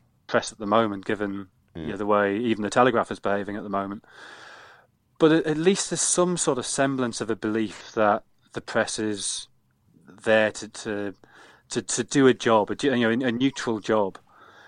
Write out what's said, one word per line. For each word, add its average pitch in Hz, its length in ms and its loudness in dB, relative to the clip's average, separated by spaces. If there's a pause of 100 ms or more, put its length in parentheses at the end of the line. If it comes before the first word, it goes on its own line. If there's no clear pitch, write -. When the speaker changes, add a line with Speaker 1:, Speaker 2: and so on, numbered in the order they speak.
(260)
Speaker 1:
press - 260 -2
at - 60 -20
the 110 80 -10
moment, 104 400 0
given, 101 420 -6 (280)
Speaker 2:
Yeah. 85 80 -10
Speaker 1:
you 76 60 -8
know, 98 80 -8
the 104 100 -6
way 101 300 2
even 110 260 -2
the 101 60 -4
Telegraph 117 420 2
is 101 80 -8
behaving 101 380 -4
at 104 60 -10
the 104 60 -10
moment. 98 340 -4 (1160)
But 156 140 6
at, 165 120 2
at 156 120 -2
least 185 320 2
there's 165 120 -4
some 180 360 0
sort 143 200 0
of 120 80 -6
semblance 131 560 -2
of 107 80 -4
a 110 60 -2
belief 107 580 -4
that 107 300 2 (300)
the 110 80 -8
press - 380 -2
is 104 480 -6 (760)
there 110 300 4
to, 107 160 -12
to, 104 440 -6 (560)
to, 120 120 -2
to - 220 -4
do 135 240 2
a 123 60 8
job, 110 380 2
a, 101 100 -4
you 139 140 2
know, 120 320 2
a 117 40 2
neutral 120 480 -2
job, 104 380 0 (500)